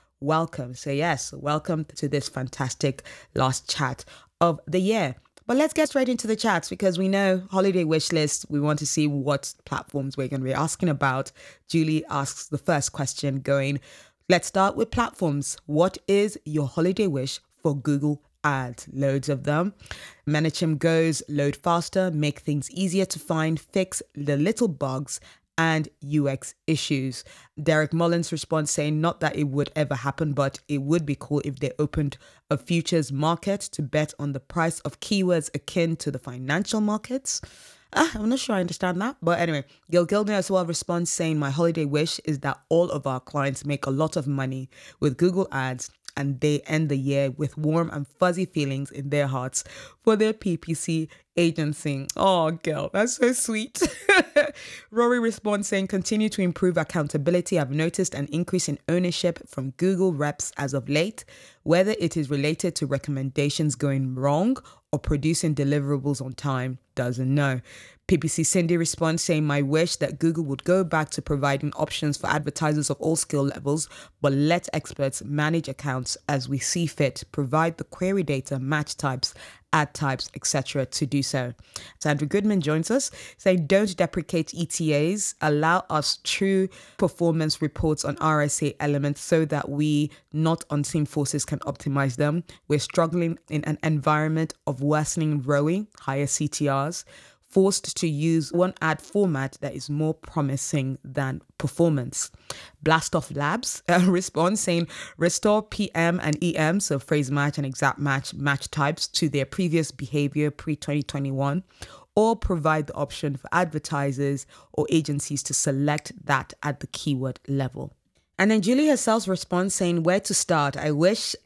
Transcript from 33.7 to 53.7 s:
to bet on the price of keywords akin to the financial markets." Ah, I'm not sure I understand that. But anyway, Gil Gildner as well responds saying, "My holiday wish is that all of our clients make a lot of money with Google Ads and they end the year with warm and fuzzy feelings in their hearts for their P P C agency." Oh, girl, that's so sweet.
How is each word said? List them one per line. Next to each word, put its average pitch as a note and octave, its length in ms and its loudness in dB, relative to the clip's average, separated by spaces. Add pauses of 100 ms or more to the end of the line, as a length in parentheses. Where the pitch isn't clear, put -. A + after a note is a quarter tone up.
to - 100 -6
bet D3+ 380 -2
on C#3+ 120 -4
the C3+ 80 -8
price E3 400 -2
of - 200 -8
keywords F3+ 520 2
akin E3 440 -2
to D3 160 -4
the C3 80 -8
financial C#3+ 600 -2
markets." G#3+ 600 -2 (520)
Ah, D#4+ 220 2
I'm G#3+ 140 -2
not B3+ 100 2
sure A#3+ 160 -2
I F#3+ 60 2
understand F3+ 420 -2
that. B3+ 180 -4
But E3+ 200 2
anyway, D#3 240 0 (260)
Gil E3+ 160 4
Gildner G3+ 240 2
as G3 180 0
well F#3 160 2
responds E3+ 460 -2
saying, D#3+ 300 0
"My C#3 100 0
holiday E3 340 2
wish D3+ 400 0
is D3 140 -2
that C#3 300 -4
all E3+ 220 4
of C#3+ 140 -4
our C3 140 -2
clients C#3 460 -4
make C#3+ 200 -2
a C#3 60 -2
lot D3+ 240 0
of C#3 140 -2
money C3 420 -4 (300)
with C#3 160 2
Google F3+ 340 2
Ads C3 400 -4 (260)
and C#3 240 -2
they D3 260 2
end D#3 220 2
the C#3+ 80 2
year C#3 340 0
with C#3 260 -4
warm D#3 340 2
and C#3+ 160 -6 (120)
fuzzy F3+ 260 2
feelings C#3 460 -2
in C3+ 200 -8
their C#3+ 180 2
hearts C3 340 -4 (400)
for A3 140 4
their G#3+ 160 2
P G3+ 240 -2
P D#3+ 180 -6
C D#3+ 340 -2 (280)
agency." D3+ 800 0
Oh, F3 340 4
girl, D3+ 420 -4
that's A#3 240 0
so B3 160 4
sweet. A3+ 480 -4 (580)